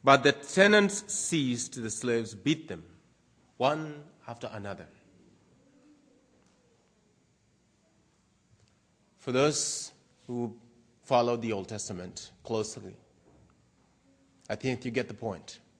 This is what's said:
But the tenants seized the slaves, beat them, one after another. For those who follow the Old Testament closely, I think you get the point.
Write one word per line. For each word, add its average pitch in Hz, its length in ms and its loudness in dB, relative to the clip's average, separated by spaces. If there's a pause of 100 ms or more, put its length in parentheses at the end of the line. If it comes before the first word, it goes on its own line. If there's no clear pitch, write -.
But 135 200 10
the 139 100 6
tenants 202 800 4
seized 127 680 -2
the 113 100 -6
slaves, 117 440 -2
beat 120 340 -2
them, 82 160 -12 (720)
one 147 460 -2 (240)
after 120 260 -12
another. 101 340 -12 (4000)
For - 140 -6
those 143 600 0 (340)
who 120 280 -6 (480)
follow 120 340 4
the 113 160 -4
Old 95 160 -4
Testament 92 640 -10 (120)
closely, 104 520 -6 (1600)
I 110 60 -2
think 127 280 -4
you 127 60 -4
get 117 180 -2
the 113 60 -12
point. 104 440 -10 (220)